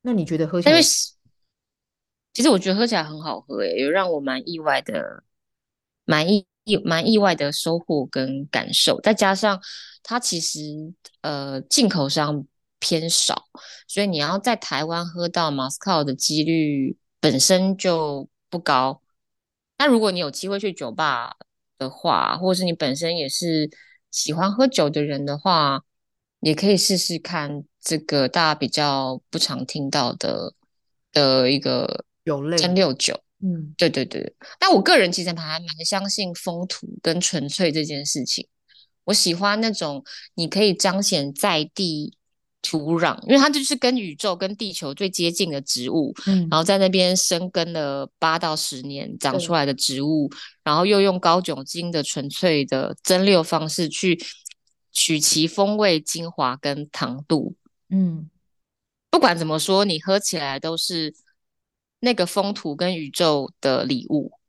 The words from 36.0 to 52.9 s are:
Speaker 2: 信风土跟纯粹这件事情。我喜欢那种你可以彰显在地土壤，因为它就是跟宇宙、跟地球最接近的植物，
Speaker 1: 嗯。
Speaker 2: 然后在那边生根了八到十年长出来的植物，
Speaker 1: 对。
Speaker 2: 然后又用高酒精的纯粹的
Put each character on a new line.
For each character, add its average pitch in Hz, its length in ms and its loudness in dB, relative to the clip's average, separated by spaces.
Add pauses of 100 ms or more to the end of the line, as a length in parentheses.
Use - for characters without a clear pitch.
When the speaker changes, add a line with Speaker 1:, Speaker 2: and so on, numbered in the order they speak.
Speaker 2:
信 185 240 -4
风 175 340 -6
土 - 200 -10 (140)
跟 165 180 0
纯 147 300 -2
粹 170 220 0
这 156 120 -2
件 143 220 -8
事 135 180 -4
情。 - 240 -6 (580)
我 196 80 0
喜 180 200 2
欢 202 260 0
那 226 120 0
种 147 320 -6 (320)
你 170 120 -4
可 196 160 0
以 196 100 4
彰 190 280 0
显 143 320 -2
在 165 300 0 (100)
地 156 420 -6 (460)
土 160 380 -2
壤， 160 240 0
因 - 60 -8
为 269 100 8
它 294 100 6
就 285 100 0
是 277 160 -2
跟 247 220 0
宇 185 160 -6
宙、 185 220 -2
跟 196 200 -6
地 202 160 -8
球 143 220 -8
最 190 160 -4
接 170 220 0
近 175 180 -2
的 139 120 -4
植 123 280 -4
物， 147 240 0 (140)
Speaker 1:
嗯。 185 240 2
Speaker 2:
然 - 0 -
后 160 120 4
在 196 140 4
那 190 100 4
边 185 300 2
生 180 320 -2
根 170 240 -4
了 139 340 -4 (120)
八 160 180 2
到 165 180 -2
十 131 280 -6
年 139 340 -10
长 139 220 -2
出 175 140 -2
来 147 120 2
的 139 80 0
植 135 300 -2
物， 151 260 2
Speaker 1:
对。 - 80 -14 (260)
Speaker 2:
然 151 140 2
后 175 80 4
又 202 160 4
用 190 180 2
高 180 220 4
酒 139 220 -6
精 170 280 -8
的 151 120 -2
纯 139 260 -6
粹 151 360 2
的 - 360 -4